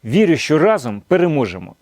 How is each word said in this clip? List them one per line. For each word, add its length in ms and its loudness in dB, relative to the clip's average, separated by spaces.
Вірю, 340 2
що 220 0
разом 480 0
переможемо. 760 -2